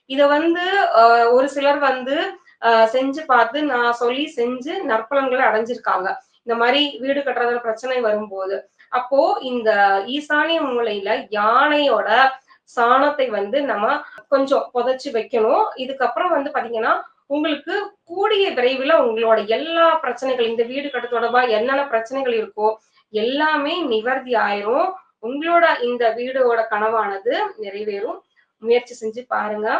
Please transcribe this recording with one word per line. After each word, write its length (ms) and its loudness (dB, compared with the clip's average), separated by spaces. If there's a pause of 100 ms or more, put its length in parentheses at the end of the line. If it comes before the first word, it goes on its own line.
இத 220 2
வந்து, 360 2 (320)
அ, 360 6
ஒரு 180 4
சிலர் 280 0
வந்து, 400 0 (460)
அ, 280 6
செஞ்சு 340 -2
பார்த்து, 380 2
நான் 300 0
சொல்லி 420 -2
செஞ்சு 380 -4 (140)
நற்பலன்களை 580 0
அடைஞ்சிருக்காங்க, 640 0 (340)
இந்த 160 -2
மாதிரி 400 2
வீடு 200 -2
கட்டுறதுல 400 -2
பிரச்சனை 400 -4
வரும்போது. 560 -4 (340)
அப்போ 520 0
இந்த 280 -2 (380)
ஈசானிய 540 0
மூலையில 480 -2 (220)
யானையோட 760 2 (680)
சாணத்தை 540 2
வந்து 320 -2
நம்ம 400 -2 (260)
கொஞ்சம் 460 0
புதைச்சு 380 -2
வைக்கணும். 540 0 (100)
இதுக்கப்புறம் 540 -4
வந்து 200 -2
பாத்தீங்கன்னா, 440 -2 (320)
உங்களுக்கு 500 -4 (300)
கூடிய 440 0
விரைவில் 440 0
உங்களோட 540 2
எல்லா 480 2
பிரச்சனைகள், 520 -2
இந்த 160 0
வீடு 260 -6
கட்ட 180 -6
தொடர்பா 420 0
என்னென்ன 380 0
பிரச்சனைகள் 460 -2
இருக்கோ 400 -2 (360)
எல்லாமே 720 -2
நிவர்த்தி 520 -2
ஆயிரும். 560 0 (320)
உங்களோட 600 2
இந்த 280 0
வீடோட 500 0 (100)
கனவானது 640 -2 (280)
நிறைவேறும். 580 -8 (380)
முயற்சி 380 0
செஞ்சு 320 -10
பாருங்க. 420 -4 (100)